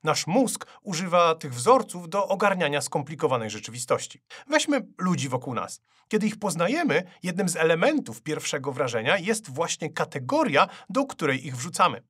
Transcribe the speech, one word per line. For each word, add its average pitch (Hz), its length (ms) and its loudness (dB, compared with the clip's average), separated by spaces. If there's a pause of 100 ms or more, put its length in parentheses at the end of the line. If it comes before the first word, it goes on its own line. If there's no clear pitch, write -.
Nasz 156 240 0
mózg 214 380 0 (160)
używa 170 540 2
tych 147 180 -8
wzorców 175 560 2
do 196 180 0
ogarniania 185 540 2
skomplikowanej 131 680 -2
rzeczywistości. 113 720 -4 (260)
Weźmy 285 400 2 (100)
ludzi 160 320 -2
wokół 127 240 -4
nas. 92 280 -6 (260)
Kiedy 214 200 0
ich - 120 -4
poznajemy, 180 640 0 (200)
jednym 180 260 -2
z 170 60 -4
elementów 170 680 2
pierwszego 143 500 -4
wrażenia 127 460 0
jest 214 320 -2
właśnie 156 400 -4
kategoria, 160 800 2 (220)
do 262 160 0
której 139 420 -2
ich 127 100 -8
wrzucamy. 143 520 0